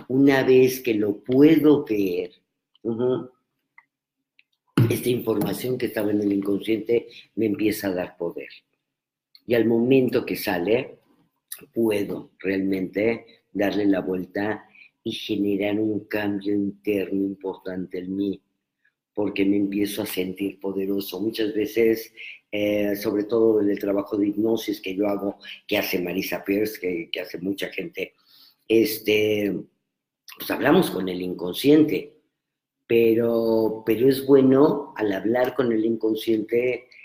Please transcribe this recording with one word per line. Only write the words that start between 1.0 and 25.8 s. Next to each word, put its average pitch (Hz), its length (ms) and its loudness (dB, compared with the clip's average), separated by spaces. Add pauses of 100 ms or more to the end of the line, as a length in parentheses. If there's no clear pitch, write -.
puedo 143 640 6
ver, 92 460 -2 (520)
ujú, 120 480 -2 (1600)
esta 120 200 -2
información 113 680 -2
que 120 100 -4
estaba 104 240 -2
en 107 100 0
el 101 120 2
inconsciente 101 760 0 (280)
me 110 120 0
empieza 101 400 -2
a 92 60 -2
dar 90 240 -6
poder. 82 320 -8 (960)
Y 120 80 2
al 113 100 4
momento 120 600 4
que - 100 -4
sale, 101 640 -2 (720)
puedo 101 680 -2
realmente 98 1120 -4
darle 98 340 0
la 95 160 2
vuelta 98 680 -6 (360)
y 113 80 -6
generar 101 680 -2
un 107 260 -2
cambio 101 480 -4
interno 98 680 -2
importante 92 800 -8
en 92 160 -8
mí, 98 260 -4 (720)
porque 101 320 -2
me 101 120 2
empiezo 101 440 -2
a 101 40 -4
sentir 92 540 -6
poderoso. 98 600 -4
Muchas 110 340 -4
veces, 113 600 0 (380)
eh, 104 440 -2
sobre 104 280 -2
todo 110 380 2
en 101 80 2
el 98 100 -2
trabajo 101 380 -2
de 104 100 2
hipnosis 107 540 -2
que 95 140 -8
yo 101 120 0
hago, 98 320 -4 (280)
que 104 100 -2
hace 92 240 -2